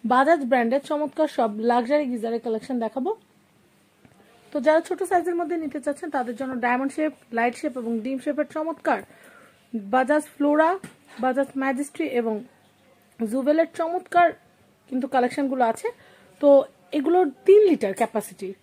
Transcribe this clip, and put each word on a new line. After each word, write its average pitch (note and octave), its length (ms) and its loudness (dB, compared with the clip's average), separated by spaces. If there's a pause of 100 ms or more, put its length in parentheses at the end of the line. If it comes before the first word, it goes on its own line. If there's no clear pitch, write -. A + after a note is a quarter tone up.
(120)
Bajaj C#4 280 4 (100)
ব্র্যান্ডের B3 380 2
চমৎকার D4+ 480 -2
সব A3+ 140 0 (200)
luxury B3 420 2
গিজারের A#3 340 -4
collection A3+ 380 -4
দেখাবো। C4 260 -4 (1400)
তো - 40 -4 (100)
যারা D#4 220 4
ছোট F4+ 120 -6 (100)
সাইজের F4 300 0
মধ্যে E4+ 240 -4
নিতে D4 200 -8
চাচ্ছেন, D4 320 -6
তাদের B3 240 -4
জন্য C4 120 -8 (120)
diamond B3+ 320 0
shape, D#4 160 -2 (260)
light A#3+ 220 0
shape D4 220 -6
এবং A3+ 100 -4 (120)
ডিম C4 200 -4
শেপের D4 300 -2
চমৎকার D#4 440 -4 (960)
Bajaj C#4 300 2 (100)
Flora, D4+ 360 2 (540)
Bajaj C4 240 0 (140)
ম্যাজেস্ট্রি C4+ 440 -4 (140)
এবং A3 140 -2 (960)
জুবেলের D4 380 2 (100)
চমৎকার F4 500 2 (600)
কিন্তু B3+ 260 -4
কালেকশনগুলো B3+ 480 0 (100)
আছে। G#4 160 -6 (520)
তো D4 80 4 (500)
এগুলোর E4+ 280 2 (200)
তিন G4+ 140 10 (100)
liter G3+ 300 0
capacity G#3 480 -4 (140)